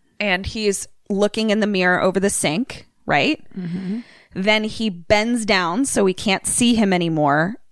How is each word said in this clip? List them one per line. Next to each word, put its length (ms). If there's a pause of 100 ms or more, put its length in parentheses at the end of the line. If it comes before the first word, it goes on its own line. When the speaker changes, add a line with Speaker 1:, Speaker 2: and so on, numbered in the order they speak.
(200)
Speaker 1:
And 260
he's 420 (220)
looking 400
in 120
the 60
mirror 320
over 200
the 100
sink, 580 (200)
right? 360 (140)
Speaker 2:
Mm-hmm. 440 (320)
Speaker 1:
Then 320
he 260
bends 560
down 380
so 180
we 100
can't 320
see 300
him 180
anymore. 640 (160)